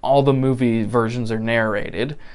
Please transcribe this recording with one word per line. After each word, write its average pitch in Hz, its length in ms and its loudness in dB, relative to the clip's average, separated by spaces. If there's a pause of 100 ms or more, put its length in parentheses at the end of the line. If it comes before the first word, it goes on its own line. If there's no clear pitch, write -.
all 139 200 4
the 139 100 4
movie 127 520 2
versions 113 480 0
are 110 80 -2
narrated, 113 760 -2 (180)